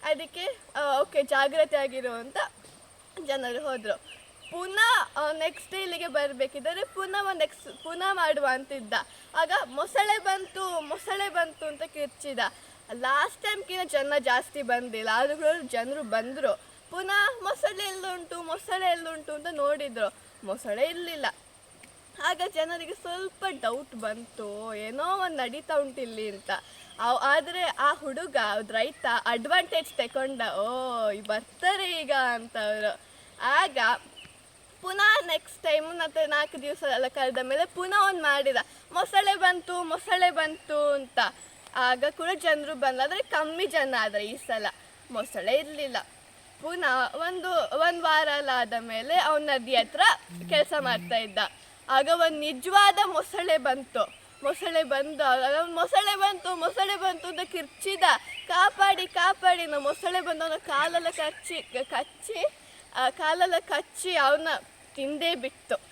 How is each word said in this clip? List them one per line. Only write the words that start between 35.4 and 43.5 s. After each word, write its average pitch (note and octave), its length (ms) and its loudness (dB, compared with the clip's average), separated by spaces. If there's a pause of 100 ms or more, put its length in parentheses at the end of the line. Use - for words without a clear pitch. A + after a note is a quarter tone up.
ಟೈಮ್ D#4+ 360 0
ಮತ್ತೆ D#4+ 260 0
ನಾಲ್ಕು D4 360 0
ದಿವಸ C#4+ 220 -6
ಎಲ್ಲ C4 240 2
ಕಳೆದ C4 340 0
ಮೇಲೆ C#4 240 2
ಪುನಃ F#4 400 2
ಒಂದ್ F#4+ 160 0
ಮಾಡಿದ, C#4 340 2 (360)
"ಮೊಸಳೆ G4 440 2
ಬಂತು, F4+ 480 0
ಮೊಸಳೆ F4+ 480 2
ಬಂತು" D4+ 600 0
ಅಂತ. C4+ 280 -2 (560)
ಆಗ B3 340 2
ಕೂಡ E4 240 -6
ಜನರು D4+ 420 0
ಬಂದ್ರು, C4 280 0
ಆದ್ರೆ F4 180 -2
ಕಮ್ಮಿ D#4 440 -2